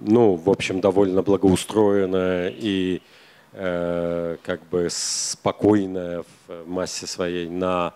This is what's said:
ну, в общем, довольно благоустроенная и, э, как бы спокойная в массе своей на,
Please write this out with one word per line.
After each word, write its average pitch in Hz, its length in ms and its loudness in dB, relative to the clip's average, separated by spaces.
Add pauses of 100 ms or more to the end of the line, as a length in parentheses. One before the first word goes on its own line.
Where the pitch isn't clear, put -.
ну, 110 280 6
в 82 160 -2
общем, 92 300 0
довольно 95 420 4
благоустроенная 95 1300 2
и, 95 460 -2 (500)
э, 87 920 -4
как 90 180 -6 (100)
бы 87 200 0
спокойная 92 1300 -2 (220)
в 85 200 -16
массе 90 400 -6
своей 87 420 -6
на, 90 480 -2